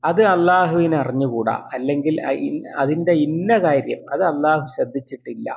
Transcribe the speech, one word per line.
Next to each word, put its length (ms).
അത് 200
അള്ളാഹുവിന് 720
അറിഞ്ഞുകൂടാ. 600
അല്ലെങ്കിൽ 480
അ-, 160
ഇ-, 200
അതിന്റെ 360
ഇന്ന 320
കാര്യം 440
അത് 100
അള്ളാഹു 440
ശ്രദ്ധിച്ചിട്ടില്ല 880